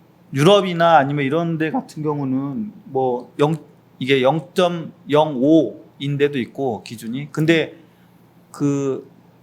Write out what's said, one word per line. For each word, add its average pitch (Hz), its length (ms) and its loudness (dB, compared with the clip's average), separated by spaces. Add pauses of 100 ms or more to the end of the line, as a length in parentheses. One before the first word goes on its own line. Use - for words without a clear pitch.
(340)
유럽이나 170 640 4
아니면 143 280 2
이런 165 320 -2
데 156 140 -2
같은 196 320 -8
경우는 135 680 -4 (140)
뭐 131 540 -4
영, 156 160 2 (440)
이게 131 220 2
영점영오인데도 147 2250 0
있고 117 440 -6
기준이. 120 480 -12
근데 156 460 0 (720)
그 139 580 -4 (320)